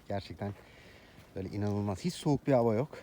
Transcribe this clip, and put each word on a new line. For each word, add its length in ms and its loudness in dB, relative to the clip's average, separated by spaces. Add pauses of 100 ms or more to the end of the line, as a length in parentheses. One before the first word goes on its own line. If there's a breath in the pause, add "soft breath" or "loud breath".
Gerçekten 460 -6 (840 loud breath)
böyle 140 -6
inanılmaz. 560 -2
Hiç 80 -2
soğuk 340 0
bir 60 6
hava 220 6
yok. 280 -2